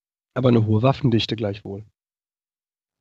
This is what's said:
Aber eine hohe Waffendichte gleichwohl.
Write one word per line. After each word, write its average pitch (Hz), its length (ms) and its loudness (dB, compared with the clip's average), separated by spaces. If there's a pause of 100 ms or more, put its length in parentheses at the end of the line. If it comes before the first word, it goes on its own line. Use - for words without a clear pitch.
(340)
Aber 127 160 0
eine 113 160 4
hohe 107 180 2
Waffendichte 117 520 0
gleichwohl. 104 480 -8 (1160)